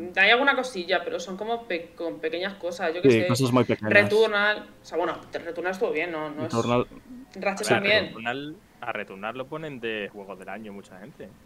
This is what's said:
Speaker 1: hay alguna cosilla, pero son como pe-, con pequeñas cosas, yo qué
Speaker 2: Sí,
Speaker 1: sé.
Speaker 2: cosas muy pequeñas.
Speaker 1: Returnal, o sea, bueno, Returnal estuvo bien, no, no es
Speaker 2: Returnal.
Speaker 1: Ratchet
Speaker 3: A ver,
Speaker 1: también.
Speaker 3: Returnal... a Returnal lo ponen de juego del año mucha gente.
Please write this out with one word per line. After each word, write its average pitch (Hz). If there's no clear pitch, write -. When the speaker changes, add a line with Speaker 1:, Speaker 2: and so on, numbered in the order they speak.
Speaker 1:
hay 190
alguna 262
cosilla, 180
pero 165
son 185
como 226
pe-, 170
con 160
pequeñas 175
cosas, 175
yo 175
qué 139
Speaker 2:
Sí, 113
Speaker 1:
sé. 107
Speaker 2:
cosas 123
muy 123
pequeñas. 110
Speaker 1:
Returnal, 202
o -
sea, 165
bueno, 165
Returnal 170
estuvo 190
bien, 160
no, 156
no 151
es 160
Speaker 2:
Returnal. 117
Speaker 1:
Ratchet 196
Speaker 3:
A -
ver, 196
Speaker 1:
también. 202
Speaker 3:
Returnal... 131
a 120
Returnal 104
lo 131
ponen 151
de 110
juego 98
del 92
año 104
mucha 95
gente. 143